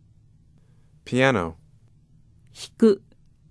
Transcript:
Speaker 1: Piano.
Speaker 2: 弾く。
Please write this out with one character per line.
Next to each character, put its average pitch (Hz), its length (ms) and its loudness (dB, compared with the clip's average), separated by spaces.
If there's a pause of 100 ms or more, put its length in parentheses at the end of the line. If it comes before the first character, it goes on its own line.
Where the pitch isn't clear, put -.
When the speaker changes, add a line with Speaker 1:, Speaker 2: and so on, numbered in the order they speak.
(1040)
Speaker 1:
Piano. 120 520 -2 (1000)
Speaker 2:
弾 - 240 -20
く。 220 240 2 (480)